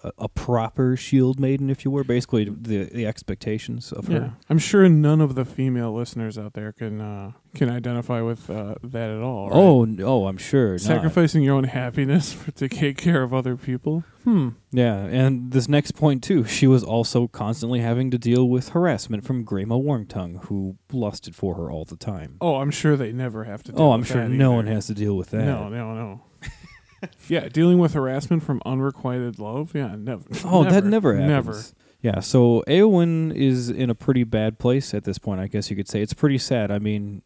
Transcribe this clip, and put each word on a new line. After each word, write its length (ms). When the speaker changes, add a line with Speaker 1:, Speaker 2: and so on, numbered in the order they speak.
Speaker 1:
a, 160
a 100
proper 680
shield 420
maiden, 320
if 140
you 60
were, 140
basically 400
the, 400
the 220
expectations 840
of 160
her. 60
Speaker 2:
Yeah. 160
I'm 80
sure 300
none 320
of 140
the 100
female 500
listeners 440
out 160
there 180
can, 280
uh, 320
can 160
identify 520
with, 280
uh, 320
that 280
at 120
all, 280
right? 60
Speaker 1:
Oh, 280
n-, 180
oh, 240
I'm 120
sure 340
not. 80
Speaker 2:
Sacrificing 640
your 140
own 80
happiness 680
<laughs> 20
for, 180
to 160
take 300
care 240
of 120
other 220
people? 480
Hmm. 260
Speaker 1:
Yeah, 320
and 480
this 160
next 240
point, 300
too, 220
she 220
was 160
also 460
constantly 520
having 300
to 80
deal 300
with 220
harassment 540
from 200
Grima 380
Wormtongue, 640
who 300
lusted 440
for 180
her 160
all 140
the 120
time. 440
Speaker 2:
Oh, 160
I'm 160
sure 240
they 160
never 320
have 200
to 80
deal 80
Speaker 1:
Oh, 120
I'm 80
Speaker 2:
with 80
Speaker 1:
sure 140
Speaker 2:
that 80
Speaker 1:
no 180
Speaker 2:
either. 80
Speaker 1:
one 100
has 220
to 60
deal 220
with 140
that. 140
Speaker 2:
No, 240
no, 260
no. 260
<laughs> 80
Yeah, 200
dealing 300
with 140
harassment 500
from 220
unrequited 760
love? 360
Yeah, 220
nev-, 300
Speaker 1:
Oh, 200
that 200
Speaker 2:
never. 300
Speaker 1:
never 40
Speaker 2:
Never. 340
Speaker 1:
happens. 220
Yeah, 180
so 480
Eowyn 640
is 340
in 220
a 40
pretty 280
bad 380
place 340
at 100
this 140
point, 220
I 80
guess 220
you 60
could 120
say. 140
It's 100
pretty 260
sad. 320
I 80
mean, 480